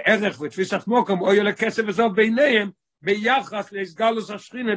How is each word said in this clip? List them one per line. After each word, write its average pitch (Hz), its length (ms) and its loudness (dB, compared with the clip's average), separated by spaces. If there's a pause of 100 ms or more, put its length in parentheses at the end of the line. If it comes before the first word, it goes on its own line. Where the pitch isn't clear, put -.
ערך 196 360 0
ותפיסת 185 460 -6
מקום, 196 340 0
אוי 196 180 4
לכסף 220 480 0
וזהוב 208 280 0
בעיניהם, 226 540 2 (320)
ביחס 208 680 -2
להסגלוס 202 600 -2
השכינה 226 460 -6